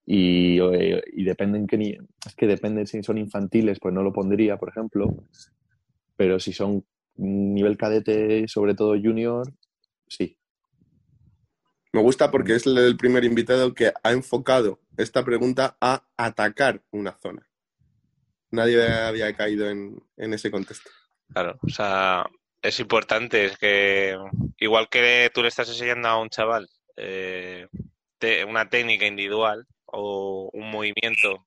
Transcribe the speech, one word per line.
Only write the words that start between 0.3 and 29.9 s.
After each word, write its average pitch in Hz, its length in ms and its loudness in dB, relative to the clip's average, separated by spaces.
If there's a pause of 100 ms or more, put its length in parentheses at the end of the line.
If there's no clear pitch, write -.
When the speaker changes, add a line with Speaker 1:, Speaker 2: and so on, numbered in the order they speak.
Speaker 1:
eh, 90 420 2 (120)
y 95 120 -4
depende 101 320 0
en 104 100 -2
qué 110 100 0
ni-, 104 200 -4 (280)
es - 100 -18
que 113 120 2
depende 104 380 0
si 104 180 -8
son 110 140 -4
infantiles, 104 640 0
pues 92 140 -4
no 95 100 0
lo 98 100 0
pondría, 101 440 2
por 95 120 -8
ejemplo, 107 540 -4 (920)
pero 92 240 2
si 92 140 -6
son 101 320 -2 (300)
nivel 101 600 0
cadete, 107 720 0
sobre 104 280 0
todo 107 180 2
junior, 117 580 0 (560)
sí. - 300 -8 (1600)
Speaker 2:
Me 110 80 4
gusta 131 280 4
porque 127 260 2
es 120 120 0
el 123 300 6
primer 123 260 2
invitado 123 500 2
que 113 180 2 (120)
ha 113 80 2
enfocado 127 680 0 (180)
esta 117 280 -2
pregunta 127 560 0
a 127 220 0 (120)
atacar 110 760 -2
una 101 220 -8
zona. - 340 -14 (1040)
Nadie 117 360 4
había 110 480 -2
caído 104 340 -2
en, 101 280 -8 (180)
en 110 180 -6
ese 107 180 -4
contexto. - 380 -10 (440)
Speaker 3:
Claro, 87 300 -4
o - 60 -2
sea, 95 560 0 (360)
es - 180 -2
importante, 110 680 0
es 98 120 -4
que 98 580 2 (420)
igual 110 320 2
que 123 440 4
tú 123 80 0
le 117 60 2
estás 117 220 -4
enseñando 120 380 -4
a 113 140 2
un 110 80 -8
chaval, 110 380 -2 (300)
eh, 92 720 -10 (520)
te-, 104 260 0
una 110 240 -2
técnica 117 380 0
individual 104 580 -2 (200)
o 98 680 -8